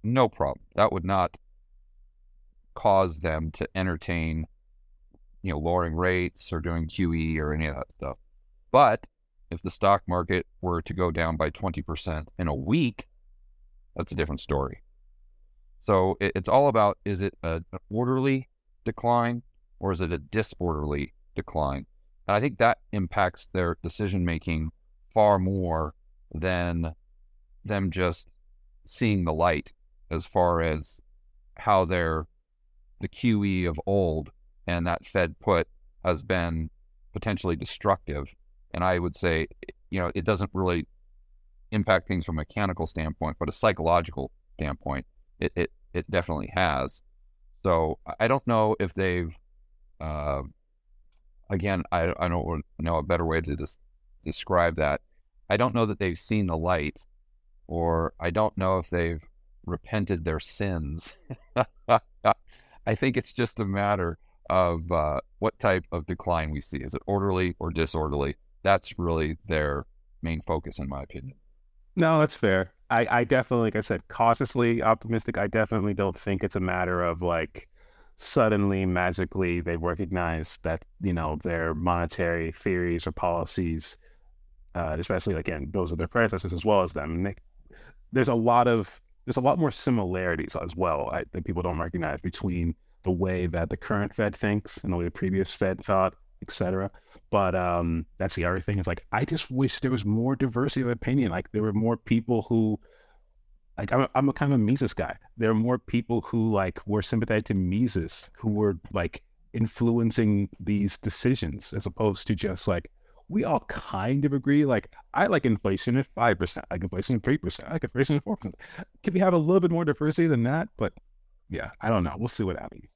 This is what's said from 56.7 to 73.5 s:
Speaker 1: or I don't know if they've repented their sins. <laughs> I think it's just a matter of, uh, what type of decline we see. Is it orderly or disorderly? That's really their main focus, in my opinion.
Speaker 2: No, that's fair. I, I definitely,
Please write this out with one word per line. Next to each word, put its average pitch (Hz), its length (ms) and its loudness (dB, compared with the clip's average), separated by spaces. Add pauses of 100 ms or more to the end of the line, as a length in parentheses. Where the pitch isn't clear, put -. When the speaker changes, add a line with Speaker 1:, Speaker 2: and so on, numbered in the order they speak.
Speaker 1:
or 82 540 0
I 87 100 -2
don't 107 260 0
know 95 220 0
if 87 100 -6
they've 85 340 -2 (440)
repented 87 580 -4
their 80 160 -2
sins. 82 720 -6 (420)
<laughs> - 320 -4 (960)
I 113 80 0
think 127 220 0
it's - 160 -4
just 117 280 -2
a 107 40 0
matter 98 540 0 (300)
of, 85 420 2
uh, 76 300 0 (200)
what 110 180 -2
type 92 340 2
of 85 140 -4
decline 82 440 -2
we 73 100 -4
see. - 180 -10
Is 64 160 -8
it - 120 -6
orderly 95 520 0
or 85 120 -4
disorderly? 76 680 -2 (260)
That's - 360 2
really 80 480 0
their 73 400 -2 (360)
main 80 240 -4
focus, 80 320 -4
in 69 100 -6
my 69 140 -8
opinion. 67 340 -14 (600)
Speaker 2:
No, 160 240 4
that's 151 140 2
fair. 95 380 2 (180)
I, 117 200 2
I 120 140 2
definitely, 123 440 2